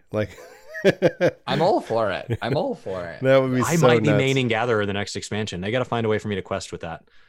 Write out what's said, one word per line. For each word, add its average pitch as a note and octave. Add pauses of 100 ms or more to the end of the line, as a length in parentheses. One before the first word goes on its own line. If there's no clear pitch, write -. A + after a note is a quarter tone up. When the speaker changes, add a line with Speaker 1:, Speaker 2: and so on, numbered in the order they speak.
(120)
Speaker 1:
Like G#2+ (460)
<laughs> -
Speaker 2:
I'm C3+
all A3
for A2
it. F2+
I'm A#2
all G#3+
for F#2
it. E2
Speaker 1:
That C3
would C3
be B2+
Speaker 3:
I C3
Speaker 1:
so D#3
Speaker 3:
might A#2+
be G#2+
Speaker 1:
nuts. -
Speaker 3:
maining C3+
Gatherer A2+
in G2+
the G2+
next G2+
expansion. G#2
They G2+
gotta B2+
find A#2
a -
way G#2+
for A2
me G#2
to F#2
quest -
with -
that. D#2+ (260)